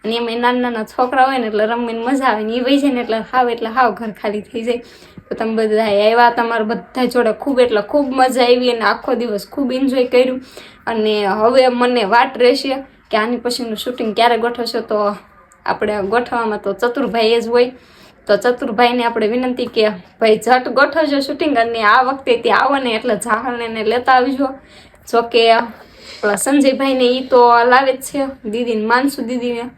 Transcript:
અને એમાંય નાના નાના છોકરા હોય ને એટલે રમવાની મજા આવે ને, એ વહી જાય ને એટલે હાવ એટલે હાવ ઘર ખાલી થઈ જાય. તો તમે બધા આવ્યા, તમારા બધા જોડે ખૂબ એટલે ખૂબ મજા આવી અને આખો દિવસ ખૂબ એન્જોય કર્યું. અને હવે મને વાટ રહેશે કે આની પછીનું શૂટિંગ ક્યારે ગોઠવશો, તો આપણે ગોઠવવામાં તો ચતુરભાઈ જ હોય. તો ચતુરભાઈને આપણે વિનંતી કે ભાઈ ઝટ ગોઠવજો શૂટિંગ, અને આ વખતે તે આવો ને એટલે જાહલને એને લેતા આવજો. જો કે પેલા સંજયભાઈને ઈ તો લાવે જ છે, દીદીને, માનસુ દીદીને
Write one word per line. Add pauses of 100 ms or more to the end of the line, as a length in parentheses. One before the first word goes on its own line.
અને
એમાંય
નાના
નાના
છોકરા
હોય
ને
એટલે
રમવાની
મજા
આવે
ને,
એ
વહી
જાય
ને
એટલે
હાવ
એટલે
હાવ
ઘર
ખાલી
થઈ
જાય. (520)
તો
તમે
બધા
આવ્યા,
તમારા
બધા
જોડે
ખૂબ
એટલે
ખૂબ
મજા
આવી
અને
આખો
દિવસ
ખૂબ
એન્જોય
કર્યું. (460)
અને
હવે
મને
વાટ
રહેશે (360)
કે
આની
પછીનું
શૂટિંગ
ક્યારે
ગોઠવશો,
તો (500)
આપણે
ગોઠવવામાં
તો
ચતુરભાઈ
જ
હોય. (560)
તો
ચતુરભાઈને
આપણે
વિનંતી
કે
ભાઈ
ઝટ
ગોઠવજો
શૂટિંગ,
અને
આ
વખતે
તે
આવો
ને
એટલે
જાહલને
એને
લેતા
આવજો. (640)
જો
કે (680)
પેલા
સંજયભાઈને
ઈ
તો
લાવે
જ
છે, (180)
દીદીને,
માનસુ
દીદીને